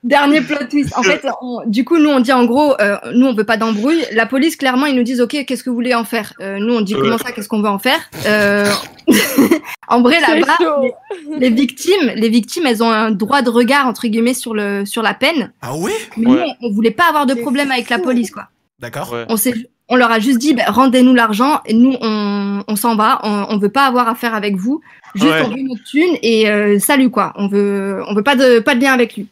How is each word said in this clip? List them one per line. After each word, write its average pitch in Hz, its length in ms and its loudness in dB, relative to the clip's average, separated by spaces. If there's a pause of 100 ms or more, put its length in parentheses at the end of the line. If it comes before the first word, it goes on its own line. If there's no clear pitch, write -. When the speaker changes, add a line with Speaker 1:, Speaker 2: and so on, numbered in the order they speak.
Speaker 1:
dernier 285 380 4
plot 285 280 -6
twist. 285 280 -2
En 247 60 0
Speaker 2:
<laughs> - 0 -
Speaker 1:
fait, - 220 0 (160)
on, 240 240 -10
du 226 200 0
coup, 339 120 2
nous, 302 120 4
on 277 100 4
dit 254 140 2
en 247 120 4
gros, 277 360 2
euh, 202 160 0 (160)
nous, 254 140 4
on 254 60 0
veut 214 100 0
pas 220 140 0
d'embrouille. 226 460 0 (100)
La 226 120 2
police, 269 300 0
clairement, 262 300 0
ils 285 100 0
nous 247 80 2
disent, « 247 180 -2
OK, 240 240 -2
qu'est-ce 254 180 -6
que 262 60 -6
vous 240 60 -4
voulez 247 200 -2
en 233 100 -2
faire ? » 226 360 -6
Euh, 196 180 -8
nous, 226 140 0
on 226 80 0
dit, 202 140 -2
Speaker 2:
Ouais. « 202 60 -2
Speaker 1:
Comment 226 160 0
ça, 240 140 -6
qu'est-ce 214 180 -12
qu'on 214 120 -2
veut 214 80 0
en 196 100 -2
faire ? » 277 200 0 (260)
Euh, 208 400 2 (420)
<laughs> - 60 6 (760)
en 240 140 2
vrai, 254 240 4
Speaker 3:
C'est 320 140 2
Speaker 1:
là-bas, 330 200 2
Speaker 3:
chaud. 294 320 0 (400)
Speaker 1:
les, 302 80 -8
les 254 100 2
victimes, 269 680 0
les 220 140 0
victimes, 247 360 0
elles 233 180 2
ont 233 80 2
un 220 200 0
droit 214 300 0
de 240 80 0
regard, 247 380 2
entre 240 200 -4
guillemets, 226 260 0
sur 247 200 -8
le, 202 320 -4
sur 226 160 -8
la 202 120 -2
peine. 269 380 -2 (100)
Speaker 4:
Ah 127 140 -8
ouais ? 185 160 -4 (260)
Speaker 1:
Mais 226 100 0
Speaker 2:
Ouais. 262 100 4
Speaker 1:
nous, 359 60 0 (180)
on, 240 80 -6
on 208 40 -4
voulait 220 180 2
pas 349 180 2
avoir 302 160 0
de 254 100 2
Speaker 3:
C'est 233 60 -6
Speaker 1:
problème 277 300 -2
avec 240 180 -4
la 240 80 0
Speaker 3:
fou. 180 60 -2
Speaker 1:
police, 240 280 0
quoi. 202 160 -16 (320)
Speaker 4:
D'accord. 120 340 -10
Speaker 2:
Ouais. 117 160 -8
Speaker 1:
On 226 80 0
s'est, 247 160 -2 (360)
on 233 60 2
leur 247 160 4
a 226 80 2
juste 233 200 2
dit, « 285 160 0
Bah, 226 120 0
rendez-nous 254 460 4
l'argent, 240 520 2
et - 100 -4
nous, 247 260 4
on, 202 680 -4
on 214 80 -4
s'en 233 200 -2
va, 214 280 0
on, 208 260 -2
on 214 100 -2
veut 202 100 0
pas 269 160 0
avoir 247 220 2
affaire 240 260 -4
avec 208 220 -2
vous. 240 260 -4 (320)
Juste, 208 140 0
Speaker 2:
Ouais. 311 180 2
Speaker 1:
on 226 40 -2
veut 247 120 -6
notre 254 220 -8
thune, 320 400 0
et, 220 260 2
euh, 208 300 2
salut, 269 320 2
quoi. 196 240 -2
On 202 120 -4
veut, 196 600 -2
on 202 80 -4
veut 208 80 0
pas 277 120 2
de, 247 240 6
pas 277 140 0
de 240 80 0
lien 269 120 2
avec 240 220 0
lui. » 202 160 -10